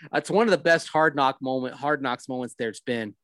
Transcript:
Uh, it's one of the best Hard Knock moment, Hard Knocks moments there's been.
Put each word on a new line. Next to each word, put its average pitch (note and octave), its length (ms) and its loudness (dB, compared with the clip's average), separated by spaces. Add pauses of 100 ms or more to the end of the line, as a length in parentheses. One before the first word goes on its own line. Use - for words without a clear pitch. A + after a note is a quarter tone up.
(120)
Uh, D3 60 0
it's - 120 -4
one G3+ 160 4
of A3 40 2
the F3 80 4
best D#3+ 300 2
Hard D#3 280 2
Knock C3+ 240 0
moment, C3 360 -4
Hard C#3 260 -2
Knocks B2 260 -6
moments B2+ 300 -8
there's A2+ 220 -6
been. A2+ 440 -6